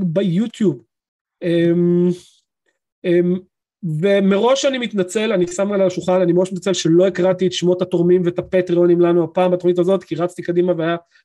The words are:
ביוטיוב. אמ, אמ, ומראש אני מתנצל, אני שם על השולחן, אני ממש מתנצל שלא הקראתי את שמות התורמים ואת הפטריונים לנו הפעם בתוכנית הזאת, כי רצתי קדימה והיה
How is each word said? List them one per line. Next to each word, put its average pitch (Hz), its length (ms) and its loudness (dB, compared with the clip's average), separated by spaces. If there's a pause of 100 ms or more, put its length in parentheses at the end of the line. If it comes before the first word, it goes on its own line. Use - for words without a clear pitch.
ביוטיוב. 185 800 -2 (600)
אמ, 175 680 2 (960)
אמ, 180 340 2 (440)
ומראש 196 840 0
אני 269 120 0
מתנצל, 214 540 -4
אני 180 160 0
שם 202 240 -4
על 196 100 0
השולחן, 185 400 0
אני 170 120 2
ממש 185 180 0
מתנצל 190 220 -4
שלא 175 340 2
הקראתי 185 400 0
את 175 60 -2
שמות 180 280 0
התורמים 180 440 2
ואת 175 140 -4
הפטריונים 175 640 2
לנו 170 220 2
הפעם 180 280 0
בתוכנית 175 280 0
הזאת, 185 240 0
כי 160 120 -8
רצתי 175 260 -6
קדימה 175 360 -2
והיה 170 180 -2 (300)